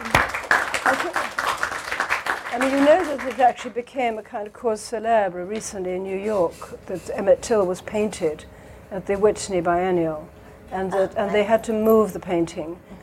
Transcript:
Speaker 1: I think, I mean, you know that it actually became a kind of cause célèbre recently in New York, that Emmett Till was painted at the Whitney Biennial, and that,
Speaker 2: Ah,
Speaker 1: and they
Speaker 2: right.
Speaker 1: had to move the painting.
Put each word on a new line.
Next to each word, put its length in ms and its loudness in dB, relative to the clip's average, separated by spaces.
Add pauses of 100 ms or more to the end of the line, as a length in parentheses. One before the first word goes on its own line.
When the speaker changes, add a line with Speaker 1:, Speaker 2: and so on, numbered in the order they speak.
(840)
Speaker 1:
I 120 4
think, 1600 -4
I 60 -2
mean, 140 2
you 120 4
know 200 8
that 240 -4
it 100 -4
actually 320 2
became 480 -4
a 60 -10
kind 240 -10
of 40 -16
cause 280 -2
célèbre 680 0
recently 460 -6
in 80 -4
New 160 -6
York, 680 -2
that 280 -8
Emmett 280 4
Till 220 2
was 160 -2
painted 640 -4 (460)
at 160 -8
the 80 0
Whitney 460 2
Biennial, 680 0 (440)
and 180 -4
that, 260 0
Speaker 2:
Ah, 40 0
Speaker 1:
and 120 -2
they 100 4
Speaker 2:
right. 80 0
Speaker 1:
had 140 4
to 80 -2
move 400 4
the 60 -10
painting. 600 -4 (220)